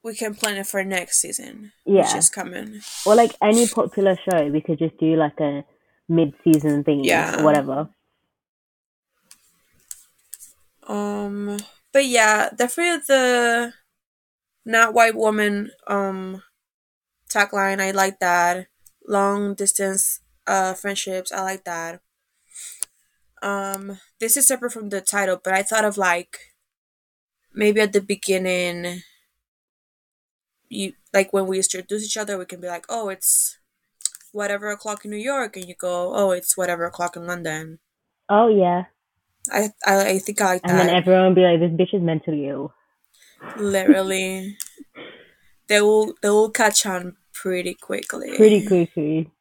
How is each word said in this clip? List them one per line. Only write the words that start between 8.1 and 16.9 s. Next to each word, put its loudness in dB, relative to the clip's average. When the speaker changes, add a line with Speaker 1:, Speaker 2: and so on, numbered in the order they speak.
Speaker 1:
Um, -6
but 4
yeah, 2
definitely -2
the 2
not 2
white 4
woman, 0
um, -4